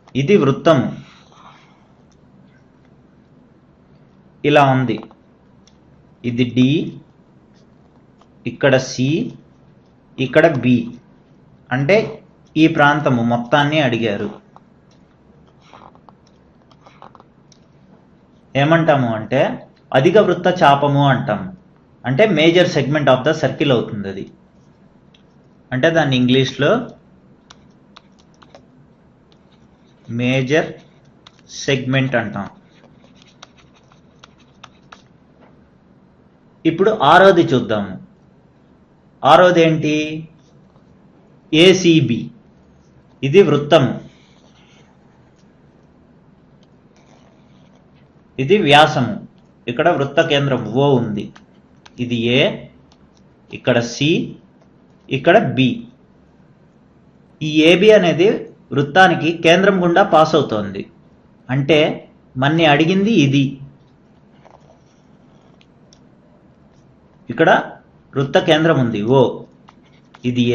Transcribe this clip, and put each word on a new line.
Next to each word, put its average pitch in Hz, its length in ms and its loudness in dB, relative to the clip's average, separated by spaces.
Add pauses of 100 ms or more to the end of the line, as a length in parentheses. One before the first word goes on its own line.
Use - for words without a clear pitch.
(200)
ఇది 175 220 2
వృత్తము, 131 460 0 (3500)
ఇలా 147 140 4 (120)
ఉంది. 120 220 -2 (1300)
ఇది 120 140 -2 (120)
డి, 127 140 2 (1800)
ఇక్కడ 131 240 0 (160)
సి, 127 180 -4 (1080)
ఇక్కడ 151 280 2 (180)
బి, 123 120 2 (1000)
అంటే 143 200 2 (600)
ఈ 160 100 4 (100)
ప్రాంతము 143 560 0
మొత్తాన్ని 143 540 -2
అడిగారు. 104 440 -4 (4000)
ఏమంటాము 151 560 0
అంటే 127 240 -4 (560)
అధిక 165 180 2 (120)
వృత్త 180 200 -2 (140)
చాపము 143 420 2 (100)
అంటాము, 101 340 -6 (600)
అంటే 143 160 2 (120)
major 165 280 4 (120)
segment 147 340 -2
of 127 160 4
the 151 140 0
circle - 340 -2
అవుతుంది 104 380 -6
అది, 98 120 -12 (1500)
అంటే 127 240 0
దాన్ని 147 240 0
ఇంగ్లీష్లో 131 500 0 (3500)
మేజర్ 131 480 -2 (960)
సెగ్మెంట్ 131 560 -2
అంటాం. 101 280 -10 (4000)
ఇప్పుడు 180 200 0 (220)
ఆరోది 180 400 6
చూద్దాము. 104 420 -4 (1400)
ఆరోది 170 360 4
ఏంటి? 151 280 -2 (1600)
ఏసీబీ. 160 680 4 (1080)
ఇది 175 200 6
వృత్తము, 143 460 2 (4000)
ఇది 180 160 2 (100)
వ్యాసము. 139 480 4 (540)
ఇక్కడ 151 260 -2
వృత్త 135 240 -2 (120)
కేంద్రం 139 300 -2 (200)
ఓ 143 40 2 (140)
ఉంది, 104 240 -6 (800)
ఇది 120 140 -6 (180)
ఏ, 143 60 2 (1160)
ఇక్కడ 120 200 -2 (160)
సి, 147 160 -2 (1080)
ఇక్కడ 170 200 2 (200)
బి. 131 120 0 (1700)
ఈ 156 80 -6 (220)
ఏబి 185 260 4
అనేది 170 320 2 (460)
వృత్తానికి 147 560 2 (140)
కేంద్రం 190 380 4
గుండా 175 200 2 (100)
పాస్ 156 260 4
అవుతోంది, 104 440 -4 (640)
అంటే 143 300 0 (640)
మన్ని 160 220 0 (100)
అడిగింది 190 400 0 (120)
ఇది. 135 180 0 (4000)
ఇక్కడ 156 180 2 (640)
వృత్త 139 240 -4 (100)
కేంద్రం 160 360 2
ఉంది 110 160 -4 (180)
ఓ. - 20 4 (1120)
ఇది 123 120 -2 (120)